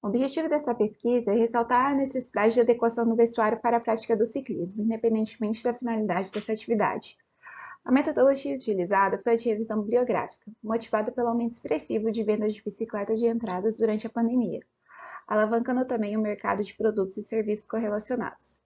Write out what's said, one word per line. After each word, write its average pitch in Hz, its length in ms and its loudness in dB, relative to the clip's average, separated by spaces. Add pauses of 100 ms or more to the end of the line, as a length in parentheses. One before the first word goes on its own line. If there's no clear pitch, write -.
O 214 60 -6
objetivo 269 400 0
dessa 294 260 -2
pesquisa 226 600 0
é - 20 2
ressaltar 233 520 2
a 285 80 0
necessidade 254 580 0
de 240 80 4
adequação 233 440 2
do 226 100 2
vestuário 226 440 2
para 233 160 2
a 233 60 2
prática 226 340 0
do 214 100 2
ciclismo, 208 580 -6
independentemente 220 800 0
da 240 120 0
finalidade 214 580 -2
dessa 214 220 -4
atividade. - 640 -2 (680)
A - 80 0
metodologia 277 640 4
utilizada 196 640 2
foi 233 160 2
a - 40 6
de 233 80 -4
revisão 220 360 -2
bibliográfica, 214 720 0 (100)
motivada 220 480 -2
pelo 240 200 -2
aumento 233 240 0
expressivo 226 580 -2
de 220 100 -2
vendas 214 320 0
de 214 80 -12
bicicletas 214 560 -4
de 233 100 2
entradas 220 500 -2
durante 214 280 0
a 226 40 -6
pandemia, 233 500 0 (680)
alavancando 233 600 0
também 220 320 -2
o 220 40 0
mercado 208 420 -2
de - 120 -8
produtos 214 400 0
e 214 80 -8
serviços 214 420 -2
correlacionados. 220 1000 -6